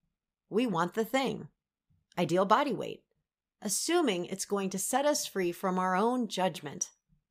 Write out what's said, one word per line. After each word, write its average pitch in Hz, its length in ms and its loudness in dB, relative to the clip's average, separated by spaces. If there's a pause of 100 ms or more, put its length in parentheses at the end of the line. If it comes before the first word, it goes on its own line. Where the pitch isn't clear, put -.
(500)
We 226 160 2
want 175 300 -2
the 220 100 0
thing, 247 440 -2 (680)
ideal 180 280 2
body 240 280 4
weight, - 300 -8 (580)
assuming 214 640 0
it's 190 200 -6
going 196 260 -2
to 190 80 -4
set 269 260 0
us 294 220 2
free 180 240 0
from 185 260 0
our 185 180 2
own 233 320 2
judgment. 180 640 -4 (420)